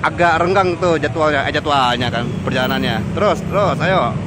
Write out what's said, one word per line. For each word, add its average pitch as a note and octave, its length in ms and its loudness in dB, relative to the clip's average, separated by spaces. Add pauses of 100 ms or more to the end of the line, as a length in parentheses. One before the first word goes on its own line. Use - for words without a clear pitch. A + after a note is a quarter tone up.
agak D#3+ 320 2
renggang F3+ 400 2
tuh E3+ 240 2
jadwalnya, D3 480 0
eh, C#3+ 60 -4
jadwalnya B2+ 580 0
kan, A#2+ 160 -4 (160)
perjalanannya. C3 680 -2
Terus, F3+ 260 0
terus, F#3 400 0
ayo. D#3 320 0 (140)